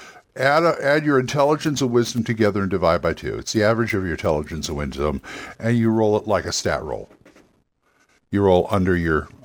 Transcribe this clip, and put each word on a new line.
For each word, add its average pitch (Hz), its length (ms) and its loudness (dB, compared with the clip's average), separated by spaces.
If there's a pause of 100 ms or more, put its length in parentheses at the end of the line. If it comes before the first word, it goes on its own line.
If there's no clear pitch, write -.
(380)
add 143 260 2
a, 165 180 2
add 147 220 2
your 143 160 2
intelligence 143 600 0
and 123 100 0
wisdom 120 320 0
together 107 380 0
and 95 100 -2
divide 85 300 2
by 82 140 -2
two. 52 200 -8
It's - 160 -10
the 107 120 2
average 110 300 0
of 95 100 0
your 85 100 -4
intelligence 78 560 -4
and 71 80 -6
wisdom, 71 440 -4 (380)
and 117 180 0
you 113 140 2
roll 110 240 4
it 104 100 -2
like 95 200 0
a 85 80 -6
stat 78 300 -2
roll. 55 260 -8 (1200)
You 101 140 0
roll 90 280 4
under 95 240 2
your, 82 320 0 (180)